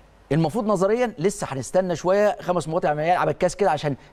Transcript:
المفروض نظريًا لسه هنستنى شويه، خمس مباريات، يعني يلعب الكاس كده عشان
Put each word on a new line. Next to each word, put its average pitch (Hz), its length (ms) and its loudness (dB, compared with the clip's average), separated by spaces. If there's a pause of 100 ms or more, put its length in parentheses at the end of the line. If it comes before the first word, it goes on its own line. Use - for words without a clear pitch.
(320)
المفروض 165 340 0
نظريًا 202 520 2
لسه 196 320 -2
هنستنى 175 460 -2
شويه، 202 440 2
خمس 170 280 -2
مباريات، 165 280 0
يعني 156 140 0
يلعب 156 180 2
الكاس 170 280 0
كده 196 140 2
عشان 147 260 -2 (160)